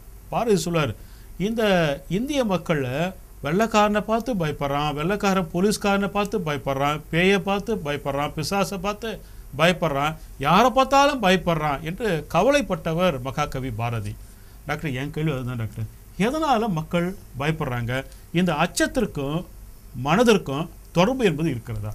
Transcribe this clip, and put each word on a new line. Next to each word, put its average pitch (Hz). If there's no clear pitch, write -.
பாரதி 202
சொல்வார், 160
இந்த 180
இந்திய 254
மக்கள்ல 165
வெள்ளைக்காரனை 208
பார்த்து 226
பயப்படுறான், 147
வெள்ளைக்காரன் 190
போலீஸ்காரனை 202
பார்த்து 202
பயப்படுறான், 143
பேயை 185
பார்த்து 196
பயப்படுறான், 143
பிசாசை 196
பார்த்து 208
பயப்படுறான், 160
யாரை 180
பார்த்தாலும் 269
பயப்படுறான் 170
என்று 165
கவலைப்பட்டவர் 180
மகாகவி 135
பாரதி. 110
டாக்டர், 151
என் 139
கேள்வி 156
அதுதான் 127
டாக்டர், 110
எதனால 247
மக்கள் 175
பயப்படுறாங்க? 131
இந்த 175
அச்சத்திற்கும் 170
மனதிற்கும் 180
தொடர்பு 240
என்பது 160
இருக்கிறதா? 110